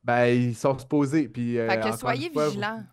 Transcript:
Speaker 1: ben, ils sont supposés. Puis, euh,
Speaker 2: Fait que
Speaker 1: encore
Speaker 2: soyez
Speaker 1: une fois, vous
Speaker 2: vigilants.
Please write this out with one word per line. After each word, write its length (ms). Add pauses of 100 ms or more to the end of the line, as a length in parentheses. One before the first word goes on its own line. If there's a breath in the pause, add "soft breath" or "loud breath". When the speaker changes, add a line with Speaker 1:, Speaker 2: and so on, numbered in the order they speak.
Speaker 1:
ben, 220
ils 300
sont 200
supposés. 520
Puis, 300
euh, 100
Speaker 2:
Fait 100
que 60
Speaker 1:
encore 140
Speaker 2:
soyez 280
Speaker 1:
une 60
fois, 140
vous 40
Speaker 2:
vigilants. 320 (100)